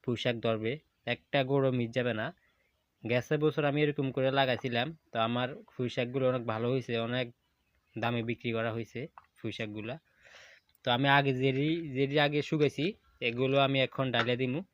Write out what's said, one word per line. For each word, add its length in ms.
পুঁই 200
শাক 120
ধরবে, 260
একটা 380
গোড়ও 280
মিস 260
যাবে 160
না। 140
গেছে 340
বছর 280
আমি 160
এরকম 300
করে 200
লাগাইছিলাম, 560
তো 60
আমার 200
পুঁই 180
শাকগুলো 400
অনেক 140
ভালো 160
হয়েছে, 240
অনেক 180
দামে 280
বিক্রি 340
করা 180
হয়েছে 240
পুঁই 160
শাকগুলা। 420
তো 100
আমি 120
আগে 140
যেরি, 280
যেরি 260
আগে 220
শুকাইছি, 440
এগুলো 360
আমি 100
এখন 240
ডালে 300
দিমু 180